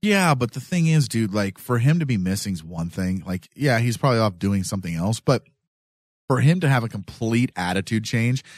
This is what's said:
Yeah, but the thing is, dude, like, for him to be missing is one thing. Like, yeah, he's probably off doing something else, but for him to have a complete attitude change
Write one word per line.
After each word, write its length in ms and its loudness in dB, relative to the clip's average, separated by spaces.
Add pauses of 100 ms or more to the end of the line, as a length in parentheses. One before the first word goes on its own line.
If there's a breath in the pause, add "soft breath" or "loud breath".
Yeah, 320 4
but 180 -2
the 80 -10
thing 260 0
is, 220 4
dude, 260 -2
like, 240 -2
for 200 -2
him 200 4
to 80 -2
be 100 0
missing 380 -2
is 100 -8
one 260 -8
thing. 360 -2
Like, 300 -8
yeah, 240 0
he's 160 0
probably 240 0
off 180 0
doing 260 0
something 300 -6
else, 260 -2
but 220 0 (840)
for 120 2
him 200 4
to 80 0
have 160 2
a 40 -6
complete 680 -2
attitude 480 -2
change 380 -2 (160 loud breath)